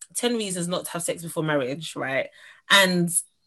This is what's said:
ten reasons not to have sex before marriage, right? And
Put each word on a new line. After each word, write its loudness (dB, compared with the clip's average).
ten 0
reasons -4
not -4
to -12
have -6
sex -6
before -4
marriage, -2
right? -2
And 6